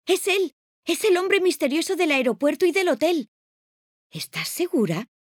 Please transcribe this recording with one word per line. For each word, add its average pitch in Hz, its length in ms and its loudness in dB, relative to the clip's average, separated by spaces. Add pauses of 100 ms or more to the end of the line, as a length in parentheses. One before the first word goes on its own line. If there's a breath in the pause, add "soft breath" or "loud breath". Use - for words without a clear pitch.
Es 359 200 0
él, 381 280 0 (300)
es 339 200 -2
el 370 140 4
hombre 381 220 2
misterioso 330 540 0
del 330 160 0
aeropuerto 277 540 0
y 349 80 4
del 381 160 0
hotel. 311 400 0 (840)
¿Estás - 380 -10
segura? 226 600 -2 (300)